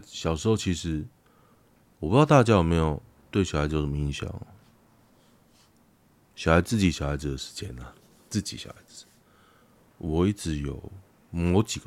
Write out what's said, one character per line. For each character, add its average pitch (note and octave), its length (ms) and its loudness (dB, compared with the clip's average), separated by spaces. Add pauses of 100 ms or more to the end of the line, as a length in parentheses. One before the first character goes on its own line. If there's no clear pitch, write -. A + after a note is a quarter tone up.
小 - 300 -4
时 D#2+ 120 -4
候 A2 80 4
其 G2 180 -2
实， D#2+ 320 -6 (920)
我 D#2 80 -6
不 F#2 80 2
知 - 20 6
道 D3+ 80 6
大 D3 160 6
家 A2+ 120 4
有 F#2 100 6
没 E2 120 2
有 D#2+ 280 0 (260)
对 G2+ 140 2
小 E2+ 160 -2
孩 D2+ 80 0
子 D2+ 80 -2
有 D2+ 60 0
什 D2 60 -2
么 C#2+ 100 -4
印 D2 140 -2
象 - 180 -8
哦。 F#2 180 -14 (1900)
小 - 180 2
孩， F2 80 8
自 A2+ 160 0
己 G2 120 4
小 D#2 160 -4
孩 C#2+ 120 -2
子 C#2+ 140 -6
的 C2+ 60 -6
时 - 160 -14
间 B1 280 -12
啊， - 120 -16 (360)
自 G#2 120 -2
己 - 140 -8
小 - 140 -14
孩 - 60 -18 (120)
子， - 180 -20 (920)
我 E2 280 0
一 G#2 80 2
直 D#2+ 240 -6
有 C#2 340 -8 (380)
某 F2 320 2
几 - 180 -4
个 - 80 -18